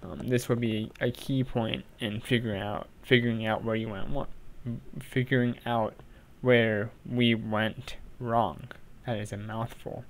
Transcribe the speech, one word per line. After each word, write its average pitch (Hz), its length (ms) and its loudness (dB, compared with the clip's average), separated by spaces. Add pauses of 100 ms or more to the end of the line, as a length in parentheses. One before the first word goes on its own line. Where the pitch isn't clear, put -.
Um, 90 260 -10
this 123 220 2
would 117 100 2
be 110 400 -2
a 123 120 0
key 131 320 0
point 117 420 -2 (140)
in 107 220 -4
figuring 113 400 0
out, 101 260 -4 (160)
figuring 120 420 4
out 110 180 2
where 110 120 0
you 110 140 -2
went, 101 200 -2
wa-, - 160 0 (760)
figuring 123 680 2
out 117 300 0 (460)
where 113 500 6 (180)
we 120 260 4
went 110 600 -2 (220)
wrong. 117 480 2 (380)
That 120 120 -2
is 104 140 -6
a 101 60 -8
mouthful. 110 720 -6